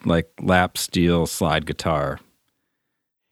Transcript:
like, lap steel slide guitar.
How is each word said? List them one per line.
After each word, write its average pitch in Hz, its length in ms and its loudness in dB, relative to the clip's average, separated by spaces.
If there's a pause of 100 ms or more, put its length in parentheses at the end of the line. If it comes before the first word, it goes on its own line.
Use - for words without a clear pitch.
like, 85 340 0
lap 90 380 2
steel 85 480 0
slide 78 400 -2
guitar. 73 560 -4 (1080)